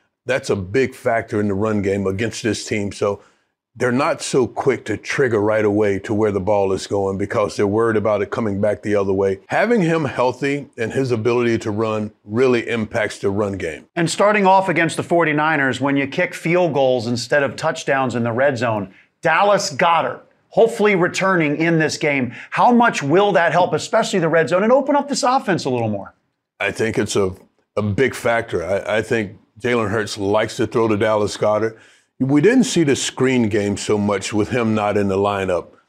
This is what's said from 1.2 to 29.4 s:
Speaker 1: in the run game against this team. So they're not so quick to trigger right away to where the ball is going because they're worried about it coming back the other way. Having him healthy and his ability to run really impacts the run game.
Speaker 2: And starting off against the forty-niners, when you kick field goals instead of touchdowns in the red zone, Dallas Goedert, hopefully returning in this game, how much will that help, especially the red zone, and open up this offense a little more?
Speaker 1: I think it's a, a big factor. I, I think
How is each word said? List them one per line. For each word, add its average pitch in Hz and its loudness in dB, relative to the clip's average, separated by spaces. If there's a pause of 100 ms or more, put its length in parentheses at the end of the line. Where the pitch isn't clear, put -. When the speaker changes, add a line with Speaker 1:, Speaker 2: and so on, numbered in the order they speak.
Speaker 1:
in 104 0
the 101 -2
run 104 -2
game 98 -2
against 98 -4
this 104 -2
team. 101 -4
So 101 -4 (560)
they're 123 -2
not 143 0
so 131 0
quick - -2
to 107 -4
trigger 113 0
right 107 2
away 101 2
to 110 -6
where 104 0
the 98 -2
ball 98 0
is 92 -4
going 98 -2
because 101 -2
they're 107 2
worried 110 2
about 104 0
it 98 -6
coming 104 -4
back 104 -2
the 104 -2
other 98 0
way. 98 0
Having 202 0
him 165 0
healthy 131 -2 (100)
and 110 -4
his 131 -2
ability 120 0
to 110 -6
run 107 -2 (120)
really 117 2
impacts 107 -4
the 101 -2
run 101 -2
game. 87 -8 (100)
Speaker 2:
And 170 0
starting 202 2
off 190 4
against 165 -2
the 147 -2
forty-niners, 151 0
when 139 0
you 139 0
kick 170 -4
field 170 0
goals 127 2
instead 123 -2
of 123 -2
touchdowns 139 -2
in 117 -2
the 117 -2
red 127 0
zone, 107 -2 (340)
Dallas 185 2
Goedert, 160 0 (300)
hopefully 208 4
returning 170 0
in 165 2
this 151 0
game, 139 0 (200)
how 202 4
much 233 4
will 190 4
that 170 4
help, 175 2
especially 220 -2
the 165 0
red 160 2
zone, 180 2
and 220 2
open 285 2
up 285 -2
this 262 -4
offense 247 0
a 147 -4
little 117 -2
more? 98 -8 (480)
Speaker 1:
I 101 -2
think 110 -2
it's 104 -2
a, 95 0 (420)
a 104 -2
big 104 0
factor. 117 -2
I, 98 -2
I - 0
think 110 -2 (260)